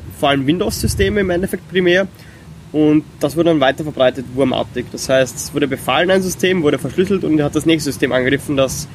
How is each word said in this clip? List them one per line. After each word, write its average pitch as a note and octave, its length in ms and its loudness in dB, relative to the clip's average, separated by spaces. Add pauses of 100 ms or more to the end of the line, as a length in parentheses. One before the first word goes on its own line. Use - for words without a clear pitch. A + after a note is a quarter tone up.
(180)
vor C#3+ 120 2
allem C#3 180 0
Windows-Systeme G3+ 720 0
im F#3+ 100 0
Endeffekt F#3 400 -4
primär. F3+ 380 2 (640)
Und D3+ 320 4 (160)
das C#3+ 160 -2
wurde E3 140 2
dann D#3 100 2
weiter C3+ 240 2
verbreitet, B2+ 420 0 (100)
wurmartig. B2 560 0
Das - 180 -8
heißt, C3 260 2
es - 180 -10
wurde C#3+ 140 0
befallen, C#3 440 0
ein F#3+ 100 4
System, F#3 420 0
wurde D3 160 2
verschlüsselt F#3 460 -2
und D3+ 160 2
hat D3 140 -2
das D3+ 100 -2
nächste D3+ 260 2
System B2 220 -2
angegriffen, C3+ 420 0
das C3+ 400 -2